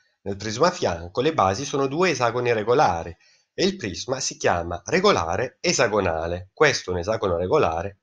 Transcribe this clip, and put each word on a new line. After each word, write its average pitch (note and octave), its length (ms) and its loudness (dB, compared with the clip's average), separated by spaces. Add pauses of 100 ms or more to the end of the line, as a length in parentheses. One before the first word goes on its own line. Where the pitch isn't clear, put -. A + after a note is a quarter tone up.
(200)
Nel G2 160 -6
prisma A2 320 0
a - 20 4
fianco F2 500 -4
le D#3 140 0
basi G2 300 2
sono C#3 240 -2
due E3+ 220 0
esagoni A#2+ 420 0
regolari G#2+ 600 2 (400)
e C#3+ 120 -2
il F#3+ 100 0
prisma A#2+ 460 -6
si C#3+ 160 -6
chiama F2 480 -2
regolare B2 760 0
esagonale. F#2 960 0
Questo C#3 360 2
è - 20 -2
un F2+ 80 -2
esagono G2 360 0
regolare F#2 680 0